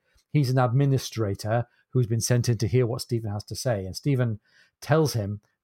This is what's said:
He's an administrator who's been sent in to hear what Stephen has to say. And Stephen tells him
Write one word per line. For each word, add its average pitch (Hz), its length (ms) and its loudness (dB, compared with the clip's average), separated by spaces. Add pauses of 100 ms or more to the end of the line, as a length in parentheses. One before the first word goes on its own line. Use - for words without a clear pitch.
(340)
He's 143 160 2
an 131 80 2
administrator 120 1080 0 (260)
who's 123 160 2
been 113 120 -2
sent 120 300 2
in 117 80 2
to 107 100 -2
hear 123 180 2
what 117 140 -4
Stephen 110 320 -4
has 104 140 -8
to 107 100 -12
say. 104 300 -4
And 92 100 -8
Stephen 123 460 0 (400)
tells 156 320 2
him 104 260 -4 (240)